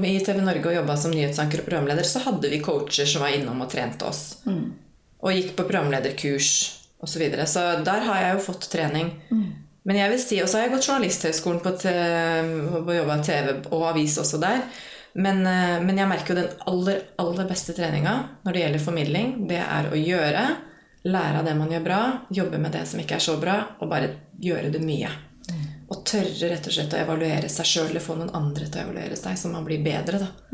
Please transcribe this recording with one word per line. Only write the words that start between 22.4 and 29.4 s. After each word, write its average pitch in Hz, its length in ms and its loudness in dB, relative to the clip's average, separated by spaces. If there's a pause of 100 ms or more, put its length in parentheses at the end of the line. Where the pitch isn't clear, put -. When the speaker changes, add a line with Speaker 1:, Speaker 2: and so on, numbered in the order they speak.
Speaker 1:
med 151 140 0
det 160 160 -4
som - 120 -6
ikke 160 200 -4
er - 80 0
så 160 100 2
bra, 180 200 2 (200)
og 170 140 -6
bare 147 180 0 (300)
gjøre 160 320 -2
det 156 100 -2
mye. 151 300 -2 (320)
Speaker 2:
Mm. 160 220 -6 (260)
Speaker 1:
Og - 160 -6
tørre 170 420 0
rett 156 180 -4
og - 60 -4
slett 151 220 -2
å 160 80 0
evaluere 156 480 0
seg 165 160 -2
selv, 160 240 2
eller 170 100 -2
få 165 140 -6
noen 170 180 -6
andre 151 380 -2
til - 80 -6
å - 80 -6
evaluere - 320 -8
seg, 185 180 -4
så 170 140 -4